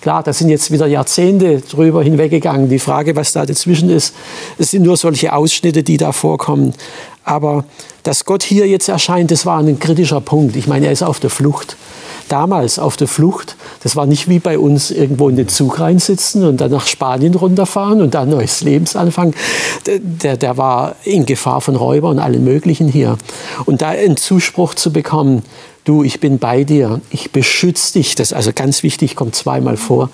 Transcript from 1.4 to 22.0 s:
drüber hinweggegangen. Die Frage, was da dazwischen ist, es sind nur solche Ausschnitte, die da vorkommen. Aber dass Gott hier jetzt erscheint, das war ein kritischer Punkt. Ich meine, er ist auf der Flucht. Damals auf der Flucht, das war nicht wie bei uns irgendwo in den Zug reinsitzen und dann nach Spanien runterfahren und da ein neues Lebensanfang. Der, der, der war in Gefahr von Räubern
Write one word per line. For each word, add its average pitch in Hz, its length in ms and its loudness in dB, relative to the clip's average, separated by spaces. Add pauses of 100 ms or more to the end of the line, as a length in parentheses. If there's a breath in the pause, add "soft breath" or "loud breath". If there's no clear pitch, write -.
drüber 160 420 2
hinweggegangen. 147 640 2
Die 127 120 2
Frage, 147 360 -2
was 147 160 -2
da 151 140 -2
dazwischen 160 440 0
ist, 165 240 0 (440 loud breath)
es 151 140 0
sind 196 120 2
nur 170 140 4
solche 160 340 0
Ausschnitte, 156 520 0
die 160 120 2
da 151 160 0
vorkommen. 143 600 0 (500 loud breath)
Aber 147 400 -2 (400 loud breath)
dass 143 220 -2
Gott 190 180 0
hier 202 240 2
jetzt 190 220 2
erscheint, 175 420 0
das 160 140 0
war 165 140 0
ein 151 200 2
kritischer 156 400 2
Punkt. 143 380 0
Ich 127 100 -4
meine, 143 200 2
er 143 40 2
ist 139 120 0
auf 160 180 -2
der 131 80 0
Flucht. - 480 -2 (520 loud breath)
Damals 151 500 0
auf - 160 -2
der 139 140 0
Flucht, - 480 0 (260 loud breath)
das 139 140 -2
war 147 80 0
nicht 147 240 0
wie 175 100 4
bei 165 180 -2
uns 143 320 2
irgendwo 143 380 0
in 131 80 2
den 123 140 0
Zug 139 320 0
reinsitzen 185 680 2
und 135 140 2
dann 135 100 0
nach 139 160 -2
Spanien 135 480 0
runterfahren 190 680 2
und 139 120 2
da 147 80 0
ein 131 80 0
neues 139 320 0
Lebensanfang. 165 720 0 (520 loud breath)
Der, 196 140 -2
der, 165 380 -4
der 123 200 -2
war 131 460 -2
in 185 220 0
Gefahr 131 340 -2
von 135 160 -2
Räubern 139 380 0